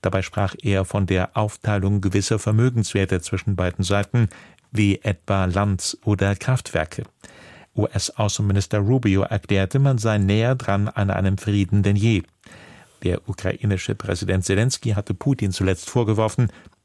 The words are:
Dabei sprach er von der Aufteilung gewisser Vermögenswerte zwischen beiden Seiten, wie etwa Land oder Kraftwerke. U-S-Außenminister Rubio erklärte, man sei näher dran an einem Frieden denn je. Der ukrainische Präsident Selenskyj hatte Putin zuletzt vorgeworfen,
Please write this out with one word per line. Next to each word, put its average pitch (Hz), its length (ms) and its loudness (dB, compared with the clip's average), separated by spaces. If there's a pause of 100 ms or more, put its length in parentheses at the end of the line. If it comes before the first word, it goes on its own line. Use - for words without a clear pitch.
Dabei 95 220 0
sprach - 360 -4
er 95 260 0
von 98 200 -2
der 92 320 0
Aufteilung 104 640 0
gewisser 101 380 0
Vermögenswerte 110 840 0
zwischen - 340 -4
beiden 92 280 -2
Seiten, 101 440 2 (440)
wie 101 320 2
etwa 98 420 0
Land 95 580 -2
oder 98 320 2
Kraftwerke. - 680 -4 (720)
U-S-Außenminister 104 1000 0
Rubio 101 460 2
erklärte, 98 560 0
man 135 180 4
sei 107 220 2
näher 107 340 2
dran 104 340 0
an 98 220 0
einem 95 300 0
Frieden 101 420 2
denn 101 140 2
je. 104 260 2 (800)
Der - 260 -2
ukrainische 101 680 -2
Präsident 92 500 -2
Selenskyj 107 480 0
hatte 101 220 -4
Putin 110 360 -2
zuletzt 95 380 -2
vorgeworfen, 110 600 0 (340)